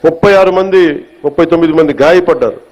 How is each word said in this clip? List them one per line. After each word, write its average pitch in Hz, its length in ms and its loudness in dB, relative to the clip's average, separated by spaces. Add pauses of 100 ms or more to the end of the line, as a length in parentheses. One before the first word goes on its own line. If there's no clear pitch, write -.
ముప్పై 165 300 2
ఆరు 190 160 2
మంది, 185 560 0 (180)
ముప్పై 147 200 -2
తొమ్మిది 165 280 0
మంది 156 200 0
గాయపడ్డారు. 147 680 0 (120)